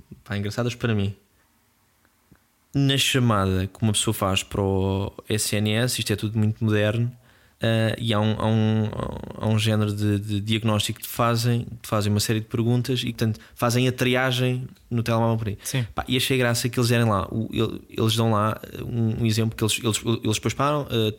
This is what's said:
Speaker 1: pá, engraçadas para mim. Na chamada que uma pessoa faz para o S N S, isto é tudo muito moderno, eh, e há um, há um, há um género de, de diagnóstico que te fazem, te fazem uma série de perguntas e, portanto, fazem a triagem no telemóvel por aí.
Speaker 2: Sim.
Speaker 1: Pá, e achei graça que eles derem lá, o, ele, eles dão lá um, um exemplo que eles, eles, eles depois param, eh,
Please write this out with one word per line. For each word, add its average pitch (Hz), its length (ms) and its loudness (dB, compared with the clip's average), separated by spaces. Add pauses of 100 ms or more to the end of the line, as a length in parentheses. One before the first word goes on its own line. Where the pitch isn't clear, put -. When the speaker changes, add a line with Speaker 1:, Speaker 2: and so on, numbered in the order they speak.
(240)
Speaker 1:
pá, 101 140 -6
engraçadas 113 380 -4
para 113 180 0
mim. 101 220 0 (1600)
Na 139 220 4
chamada 98 680 2
que - 160 -8
uma 110 120 2
pessoa 110 200 0
faz 95 300 0
para - 180 -4
o 98 500 0 (160)
S 107 280 -2
N 104 160 2
S, 120 280 0
isto 110 140 0
é - 20 2
tudo 110 220 -4
muito 110 260 0
moderno, 107 480 2 (480)
eh, 113 380 2
e 113 160 -2
há 104 60 2
um, 110 180 2
há - 80 -2
um, 110 460 2 (480)
há - 80 0
um 110 100 2
género 107 340 2
de, 104 280 0
de 104 200 -4
diagnóstico 107 600 0
que - 80 -14
te - 40 -12
fazem, 117 500 0 (200)
te - 60 -16
fazem 104 260 0
uma 104 60 2
série 110 220 0
de 110 40 -8
perguntas 120 560 0
e, - 40 -4
portanto, 117 340 -2 (160)
fazem 123 320 2
a 127 40 2
triagem 127 760 0 (240)
no 117 100 0
telemóvel 113 360 2
por 113 100 -4
aí. 101 160 -6
Speaker 2:
Sim. 123 320 -4
Speaker 1:
Pá, - 120 -4
e 123 80 0
achei 131 220 2
graça 120 320 2
que 117 100 -4
eles 117 100 2
derem 117 180 4
lá, 98 240 2
o, 110 200 -4
ele, - 380 -2
eles 110 260 0
dão 113 180 2
lá 107 280 0 (220)
um, 117 400 -2
um - 20 2
exemplo 110 320 0
que - 60 0
eles, 104 200 0
eles, 113 160 0 (240)
eles 110 120 0
depois - 180 -2
param, 143 380 -2
eh, 110 280 0